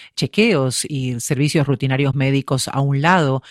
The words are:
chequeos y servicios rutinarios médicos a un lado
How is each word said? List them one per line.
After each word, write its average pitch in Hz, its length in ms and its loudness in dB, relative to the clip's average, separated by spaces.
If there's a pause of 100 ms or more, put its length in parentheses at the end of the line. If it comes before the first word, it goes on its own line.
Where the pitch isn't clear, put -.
(160)
chequeos 147 720 0
y 127 320 -4
servicios 147 460 0
rutinarios 135 480 0
médicos 135 540 0
a - 120 -4
un 139 220 0
lado 156 500 2